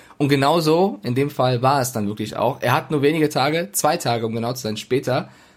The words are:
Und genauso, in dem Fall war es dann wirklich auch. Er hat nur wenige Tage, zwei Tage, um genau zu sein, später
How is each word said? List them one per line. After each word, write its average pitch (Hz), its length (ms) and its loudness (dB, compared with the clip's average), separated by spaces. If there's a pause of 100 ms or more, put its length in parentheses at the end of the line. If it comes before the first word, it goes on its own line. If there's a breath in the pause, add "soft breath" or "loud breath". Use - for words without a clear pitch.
(180 loud breath)
Und 147 100 0
genauso, 160 720 2
in 123 140 -4
dem 139 140 0
Fall 127 320 0
war 135 180 2
es 127 140 -2
dann 104 140 -2
wirklich 107 280 -6
auch. 131 260 -2
Er 123 120 0
hat 156 180 -2
nur 147 100 0
wenige 151 280 4
Tage, 156 420 -2
zwei 156 240 0
Tage, 117 300 -2
um 110 100 -4
genau 117 160 -4
zu 127 120 -10
sein, 110 120 -4
später 127 540 -2 (280 loud breath)